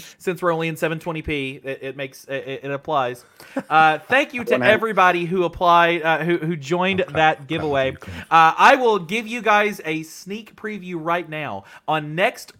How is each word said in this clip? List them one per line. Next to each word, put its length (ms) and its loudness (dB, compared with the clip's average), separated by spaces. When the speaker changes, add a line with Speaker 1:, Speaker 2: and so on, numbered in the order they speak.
Speaker 1:
Since 220 -6
we're 120 2
only 140 -2
in 80 -6
seven 240 -4
twenty 240 -8
P, 400 -6
it, 180 -8
it 160 -10
makes 280 -12
it, 380 -8
it 80 -8
applies. 540 -4
Uh, 280 4
thank 380 -2
you 80 -8
to 120 0
Speaker 2:
<laughs> 0 -
I 20 4
wanna 120 2
Speaker 1:
everybody 560 2
who 200 0
applied, 580 2
uh, 200 0
who, 140 0
who 180 -4
joined 460 -2
Speaker 3:
I'm 60 -4
proud, 100 -8
Speaker 1:
that 200 4
Speaker 3:
proud 60 -20
of 40 -16
Speaker 1:
giveaway. 440 -2
Speaker 3:
you, 60 -12
Clive. 320 -16
Speaker 1:
Uh, 260 8
I 200 8
will 240 2
give 260 -6
you 160 -10
guys 420 2
a 200 -6
sneak 520 -16
preview 420 -10
right 300 -4
now. 360 -10
On 260 -4
next 460 -2